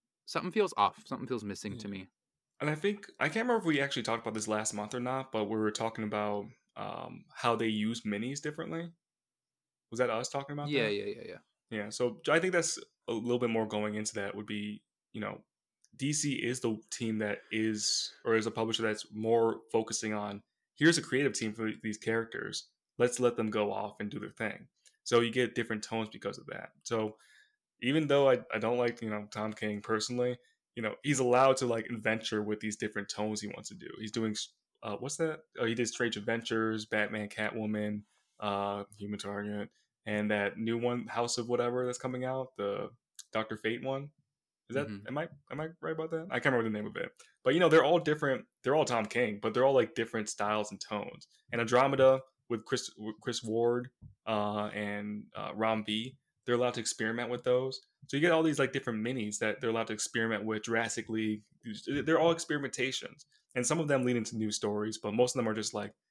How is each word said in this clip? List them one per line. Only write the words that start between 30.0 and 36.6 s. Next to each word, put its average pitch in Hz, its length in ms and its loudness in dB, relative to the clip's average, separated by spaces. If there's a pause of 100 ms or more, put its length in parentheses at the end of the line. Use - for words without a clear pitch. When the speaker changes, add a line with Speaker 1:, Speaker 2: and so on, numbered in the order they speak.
Speaker 2:
you 117 80 -6
know, 107 200 -2
he's 143 160 2
allowed 127 380 6
to, 135 80 0
like, 113 220 0
adventure 110 560 0
with 104 160 -2
these 107 180 -4
different 104 320 -4
tones 107 320 -2
he 104 60 -6
wants - 220 -10
to 107 60 -16
do. - 140 -14 (100)
He's 107 120 -8
doing, 110 240 0 (480)
uh, 104 140 -6
what's 139 200 -6
that? 160 240 -2 (180)
Oh, 123 60 2
he 113 80 2
did 117 140 2
Strange 117 300 0
Adventures, 110 680 0